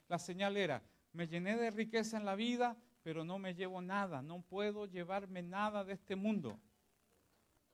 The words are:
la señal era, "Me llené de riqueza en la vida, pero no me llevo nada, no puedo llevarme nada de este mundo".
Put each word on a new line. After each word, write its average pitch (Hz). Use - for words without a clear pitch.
la 175
señal 185
era, 156
"Me 165
llené 175
de 233
riqueza 220
en 214
la 196
vida, 240
pero 160
no 180
me 190
llevo 185
nada, 185
no 170
puedo 208
llevarme 185
nada 202
de 190
este 190
mundo". 190